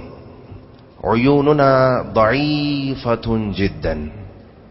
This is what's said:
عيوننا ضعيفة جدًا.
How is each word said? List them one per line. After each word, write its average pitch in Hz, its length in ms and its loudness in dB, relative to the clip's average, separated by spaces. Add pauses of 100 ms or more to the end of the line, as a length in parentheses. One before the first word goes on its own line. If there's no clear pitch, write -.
(1040)
عيوننا 135 1000 4 (100)
ضعيفة 120 1400 0
جدًا. 80 560 -4 (600)